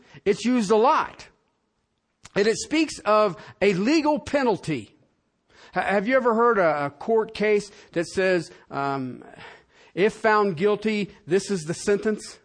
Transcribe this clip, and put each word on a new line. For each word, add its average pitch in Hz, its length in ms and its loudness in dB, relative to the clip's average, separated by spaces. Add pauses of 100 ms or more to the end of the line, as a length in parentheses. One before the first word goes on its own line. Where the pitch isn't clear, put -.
(260)
it's - 180 -2
used 233 280 0
a 220 40 4
lot. 233 520 0 (1080)
And 202 120 2
it 220 100 0
speaks 302 480 -2
of 208 320 2 (240)
a 202 120 4
legal 285 440 2
penalty. 196 800 -4 (800)
Ha-, 185 60 -2
have 190 260 0
you 262 80 2
ever 247 180 2
heard 233 240 2
a, 151 280 2
a 143 40 -2
court 220 460 -2
case 208 360 0 (200)
that 165 160 -4
says, 185 420 0 (220)
um, 139 520 -6 (680)
"If 208 200 2
found 208 440 2
guilty, 208 540 -2 (160)
this 190 240 0
is 175 140 -4
the 160 100 -6
sentence"? 208 680 -2